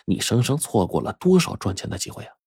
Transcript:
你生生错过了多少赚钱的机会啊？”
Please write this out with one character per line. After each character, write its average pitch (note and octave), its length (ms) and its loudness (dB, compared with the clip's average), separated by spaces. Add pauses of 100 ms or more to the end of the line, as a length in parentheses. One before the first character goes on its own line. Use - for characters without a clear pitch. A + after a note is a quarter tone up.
你 - 140 0
生 A#2+ 240 2
生 C3+ 120 0
错 A2 300 0
过 D#2+ 160 -2
了 - 120 -6
多 F#3 260 4
少 - 160 0
赚 F#2+ 200 -4
钱 - 140 -8
的 - 80 -6
机 - 140 -8
会 - 140 -14
啊？” - 100 -20 (120)